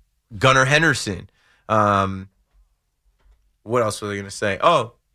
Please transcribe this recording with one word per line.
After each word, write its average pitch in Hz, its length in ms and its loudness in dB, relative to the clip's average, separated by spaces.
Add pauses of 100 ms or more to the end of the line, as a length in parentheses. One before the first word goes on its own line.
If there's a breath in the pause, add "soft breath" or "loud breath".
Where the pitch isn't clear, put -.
(360)
Gunnar 131 280 4
Henderson. 131 680 0 (380)
Um, 98 600 0 (1300)
what 120 200 0
else 107 200 -4
were 107 60 -6
they 101 80 -6
gonna 98 140 -10
say? 101 300 -4
Oh, 143 340 2 (200)